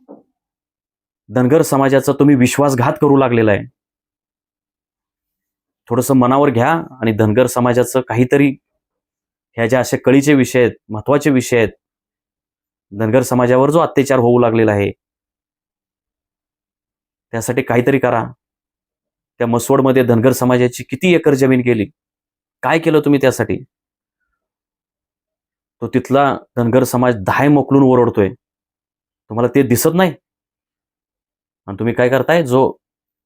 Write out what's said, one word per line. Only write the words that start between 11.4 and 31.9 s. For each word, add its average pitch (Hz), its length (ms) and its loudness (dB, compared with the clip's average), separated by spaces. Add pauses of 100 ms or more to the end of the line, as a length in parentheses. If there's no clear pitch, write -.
आहेत, 110 120 2 (1200)
धनगर 110 300 0
समाजावर 127 480 2
जो 165 80 0
अत्याचार 139 400 0
होऊ 120 200 2
लागलेला 113 340 2
आहे, 101 180 -2 (2500)
त्यासाठी 123 300 -6
काहीतरी 135 360 0
करा. 120 260 -2 (1160)
त्या 120 60 -2
मसवडमध्ये 131 580 0
धनगर 117 280 2
समाजाची 123 580 -2
किती 175 240 0
एकर 156 200 0
जमीन 131 260 0
गेली, 120 240 -2 (800)
काय 147 160 -2
केलं 156 220 0
तुम्ही 143 200 0
त्यासाठी? 117 420 -2 (2250)
तो 117 60 -8
तिथला 131 360 -2 (320)
धनगर 120 280 0
समाज 123 300 0 (120)
दहाय 135 220 0
मोकलून 139 340 2
ओरडतोय, 120 460 2
तुम्हाला - 1300 -10
ते 139 80 2
दिसत 127 320 0
नाही? 180 200 0 (1500)
आणि 98 120 -12
तुम्ही 117 160 -4